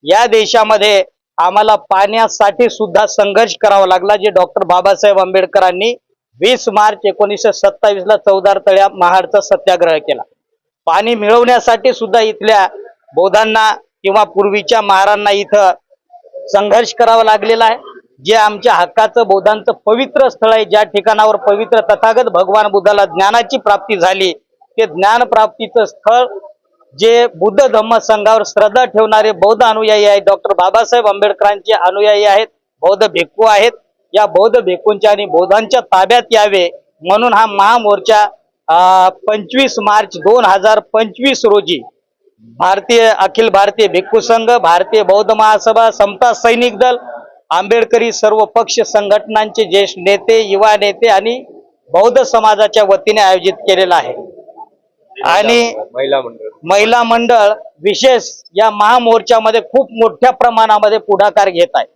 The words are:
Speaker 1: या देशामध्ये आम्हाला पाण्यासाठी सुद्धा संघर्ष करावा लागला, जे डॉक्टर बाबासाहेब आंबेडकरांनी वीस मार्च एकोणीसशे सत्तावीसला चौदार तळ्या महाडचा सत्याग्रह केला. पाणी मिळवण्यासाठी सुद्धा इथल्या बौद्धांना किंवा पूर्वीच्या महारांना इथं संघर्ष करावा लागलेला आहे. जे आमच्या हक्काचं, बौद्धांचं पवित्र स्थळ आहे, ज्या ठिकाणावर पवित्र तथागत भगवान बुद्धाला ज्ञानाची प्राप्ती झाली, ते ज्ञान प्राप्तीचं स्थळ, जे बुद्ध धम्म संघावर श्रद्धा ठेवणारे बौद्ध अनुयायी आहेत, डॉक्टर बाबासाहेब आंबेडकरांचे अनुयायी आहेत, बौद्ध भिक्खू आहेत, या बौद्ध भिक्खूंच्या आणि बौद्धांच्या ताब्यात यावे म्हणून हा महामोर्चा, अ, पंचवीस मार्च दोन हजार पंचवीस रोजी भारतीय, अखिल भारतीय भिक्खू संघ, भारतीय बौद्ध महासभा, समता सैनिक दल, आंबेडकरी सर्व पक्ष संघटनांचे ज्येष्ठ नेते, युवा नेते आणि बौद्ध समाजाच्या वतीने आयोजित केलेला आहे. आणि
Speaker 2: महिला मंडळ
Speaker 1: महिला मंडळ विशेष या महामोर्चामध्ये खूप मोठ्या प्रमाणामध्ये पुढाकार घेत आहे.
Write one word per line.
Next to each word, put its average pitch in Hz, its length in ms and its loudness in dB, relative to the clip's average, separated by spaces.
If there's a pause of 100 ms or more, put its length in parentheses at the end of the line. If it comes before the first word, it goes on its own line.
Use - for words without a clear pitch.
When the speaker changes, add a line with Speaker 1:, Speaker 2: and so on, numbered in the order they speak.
Speaker 1:
या 196 240 0
देशामध्ये 214 760 0 (340)
आम्हाला 202 380 0
पाण्यासाठी 202 920 -2
सुद्धा 202 360 -2
संघर्ष 202 540 -2
करावा 196 260 2
लागला, 185 300 0
जे 202 140 -2
डॉक्टर 180 340 -2
बाबासाहेब 185 540 0
आंबेडकरांनी 185 760 -2 (440)
वीस 240 280 -2
मार्च 208 360 0
एकोणीसशे 208 480 -2
सत्तावीसला 196 640 -2
चौदार 196 420 0
तळ्या 196 300 2
महाडचा 185 520 0
सत्याग्रह 175 580 0
केला. 143 240 -6 (640)
पाणी 220 280 0
मिळवण्यासाठी 233 760 0
सुद्धा 226 280 -2
इथल्या 214 480 0 (460)
बौद्धांना 214 600 0 (280)
किंवा 196 220 0
पूर्वीच्या 202 560 -2
महारांना 202 500 0
इथं 202 400 0 (760)
संघर्ष 208 480 0
करावा 226 300 2
लागलेला 220 400 0
आहे. 220 120 0 (480)
जे 196 100 0
आमच्या 214 380 0
हक्काचं, 220 540 0
बौद्धांचं 202 460 0
पवित्र 262 560 -2
स्थळ 220 240 -2
आहे, 220 120 0
ज्या 208 180 0
ठिकाणावर 214 540 0
पवित्र 214 440 -2
तथागत 220 480 0
भगवान 190 380 0
बुद्धाला 202 380 0
ज्ञानाची 214 540 -2
प्राप्ती 202 400 -4
झाली, 185 340 0 (300)
ते - 240 -4
ज्ञान 208 360 0
प्राप्तीचं 220 640 -2
स्थळ, 240 420 -2 (720)
जे 233 280 2
बुद्ध 202 400 0
धम्म 226 320 0
संघावर 214 480 0
श्रद्धा 214 380 0
ठेवणारे 214 480 0
बौद्ध 202 320 0
अनुयायी 214 400 0
आहेत, 202 180 2
डॉक्टर 196 320 0
बाबासाहेब 214 520 0
आंबेडकरांचे 202 680 -2
अनुयायी 202 520 0
आहेत, 208 220 2 (340)
बौद्ध 196 260 2
भिक्खू 170 400 -4
आहेत, 214 260 2 (400)
या 208 140 2
बौद्ध 214 340 2
भिक्खूंच्या 202 500 -2
आणि 208 160 -2
बौद्धांच्या 190 540 0
ताब्यात 208 420 0 (100)
यावे 202 380 0 (300)
म्हणून 208 340 0
हा 220 120 2
महामोर्चा, 208 840 0 (400)
अ, 185 400 4
पंचवीस 214 680 -4
मार्च 208 380 -2
दोन 214 280 2
हजार 196 340 2
पंचवीस 226 680 -4
रोजी 175 380 0 (560)
भारतीय, 196 800 0
अखिल 190 300 0
भारतीय 202 380 2
भिक्खू 190 340 -2
संघ, 226 300 0
भारतीय 202 520 0
बौद्ध 196 280 0
महासभा, 220 600 2
समता 208 440 0
सैनिक 233 440 -2
दल, 247 180 0 (540)
आंबेडकरी 226 640 0
सर्व 214 320 0
पक्ष 226 360 -2
संघटनांचे 214 840 -2
ज्येष्ठ 190 340 -2
नेते, 196 420 0
युवा 208 360 0
नेते 208 320 -2
आणि 226 360 -2 (480)
बौद्ध 233 300 2
समाजाच्या 214 640 0
वतीने 202 360 0
आयोजित 185 320 0
केलेला 185 440 0
आहे. 127 180 -4 (1120)
आणि 233 500 -2 (200)
Speaker 2:
महिला 135 260 -4
मंडळ 113 280 -16 (140)
Speaker 1:
महिला 214 400 0
मंडळ 233 500 0 (300)
विशेष 220 480 0 (240)
या 220 160 0
महामोर्चामध्ये 226 920 0
खूप 262 300 -4
मोठ्या 226 380 0
प्रमाणामध्ये 220 680 0
पुढाकार 202 520 0
घेत 175 240 -2
आहे. 127 220 -4